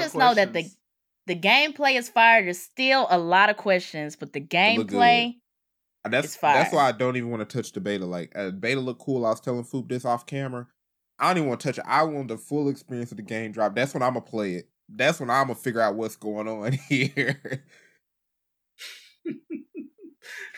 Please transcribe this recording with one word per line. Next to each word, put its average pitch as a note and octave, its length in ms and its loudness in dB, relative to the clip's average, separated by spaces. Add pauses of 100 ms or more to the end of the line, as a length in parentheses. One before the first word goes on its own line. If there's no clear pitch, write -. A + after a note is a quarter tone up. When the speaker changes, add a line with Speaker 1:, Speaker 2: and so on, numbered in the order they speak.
Speaker 1:
just D4+ 120 -4
know B3 200 6
that F#3+ 180 2
the, E3 80 -2
Speaker 2:
questions. - 160 -12 (500)
Speaker 1:
the F3 80 -4
gameplay C4+ 600 2
is A#3+ 140 -4
fire. A3+ 340 6
There's F3 160 -4
still C4 500 0
a F3+ 80 6
lot F3+ 320 4
of G#3 80 0
questions, E3 580 -2
but - 180 -14
the D3 80 -8
Speaker 3:
It G3 360 2
look A3 100 -2
good. G3+ 100 -4
Speaker 1:
gameplay A#3+ 360 4 (720)
Speaker 3:
Uh, A2 40 -8
that's, C#3+ 180 0
Speaker 1:
is - 80 -14
Speaker 3:
that's C3+ 360 4
Speaker 1:
fire. - 40 0
Speaker 3:
why C#3 140 6
I - 20 4
don't B2+ 240 0
even A#2+ 160 -4
wanna G#2+ 140 -4
touch - 260 -8
the G2 100 -8
beta. G2 240 -4
Like, F2 300 -6
uh, G2 160 -6
beta A#2 280 -2
look B2+ 200 -6
cool. C3 260 -2
I A2 40 2
was A2+ 120 -2
telling A#2+ 220 -4
Foop C3+ 260 -8
this B2+ 160 -6
off A#2+ 220 -2
camera. C3 400 -8 (500)
I D#3 120 2
don't F3+ 80 2
even D3 120 0
wanna A#2+ 120 -4
touch B2+ 180 -2
it. - 80 -10
I C#3 160 4
want C#3+ 240 -4
the A2+ 100 -6
full C#3+ 320 -2
experience B2 420 -6
of G#2 60 -12
the A2 60 -12
game A2 280 -6
drop. G#2 240 0
That's C3 200 0
when C3 80 -2
I'ma B2 160 0
play G#2 360 -4
it. - 140 -10 (200)
That's B2+ 300 0
when B2 100 -6
I'ma C3 240 2
figure A#2 280 -4
out G#2 140 2
what's A2 220 -6
going G#2+ 300 -6
on A2 240 -4
<laughs> C3+ 180 -4
here. C3+ 760 -2 (3000)